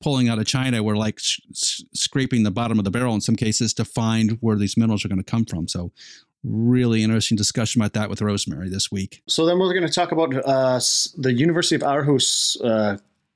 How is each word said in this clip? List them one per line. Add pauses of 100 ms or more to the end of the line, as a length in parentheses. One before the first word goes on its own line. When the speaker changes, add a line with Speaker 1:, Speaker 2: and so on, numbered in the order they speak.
Speaker 1:
pulling
out
of
China,
we're,
like,
s-, (100)
s-, (100)
scraping
the
bottom
of
the
barrel
in
some
cases
to
find
where
these
minerals
are
gonna
come
from.
So (500)
really
interesting
discussion
about
that
with
Rosemary
this
week.
Speaker 2:
So
then
we're
gonna
talk
about,
uh,
s-,
the
University
of
Aarhus,
uh, (380)